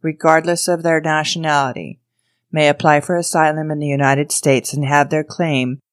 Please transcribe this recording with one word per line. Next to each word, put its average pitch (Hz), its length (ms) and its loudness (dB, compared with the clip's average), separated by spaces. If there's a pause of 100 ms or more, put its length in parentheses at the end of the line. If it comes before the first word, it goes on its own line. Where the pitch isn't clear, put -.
regardless 160 640 2
of 170 160 0
their 165 160 2
nationality, 151 1000 -2 (500)
may 151 160 2
apply 147 320 4
for 175 160 -2
asylum 156 560 0
in 151 80 -4
the 147 80 -4
United 139 440 0
States 135 420 0
and 143 120 -2
have 143 240 2
their 156 140 -2
claim 139 560 -4 (140)